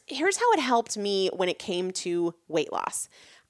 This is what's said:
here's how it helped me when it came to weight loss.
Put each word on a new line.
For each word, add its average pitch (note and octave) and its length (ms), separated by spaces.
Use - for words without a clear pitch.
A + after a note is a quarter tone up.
here's D#4+ 320
how A#4+ 160
it F4+ 80
helped A#3 380
me G3 340
when F3+ 160
it F3 100
came F#3 340
to F3 420
weight D#3 220
loss. - 380